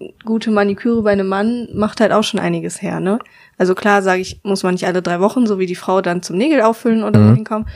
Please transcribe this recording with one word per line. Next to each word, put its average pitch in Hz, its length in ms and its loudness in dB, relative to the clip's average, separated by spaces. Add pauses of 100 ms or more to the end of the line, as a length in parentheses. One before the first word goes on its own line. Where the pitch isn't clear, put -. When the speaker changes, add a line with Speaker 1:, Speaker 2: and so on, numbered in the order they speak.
(260)
Speaker 1:
gute 220 240 -2
Maniküre 208 540 2
bei 208 80 2
einem 196 160 0
Mann 220 460 -2
macht 208 280 -2
halt 208 120 4
auch 214 100 4
schon 214 160 -4
einiges 170 420 -4
her, 170 180 -6
ne? 190 200 -2 (380)
Also 185 180 2
klar, 202 260 2
sag 185 180 0
ich, - 240 -10
muss 196 200 -2
man 185 100 0
nicht 180 140 -4
alle 180 160 -2
drei 175 160 -4
Wochen, 226 260 2
so 202 140 -2
wie 190 80 -2
die 175 80 -8
Frau, 190 260 -2
dann 175 220 -2
zum 170 140 -6
Nägel 277 240 2
auffüllen 226 420 0
oder 208 160 4
Speaker 2:
Mhm. 214 80 8
Speaker 1:
so 220 80 8
hinkommen. 220 400 -4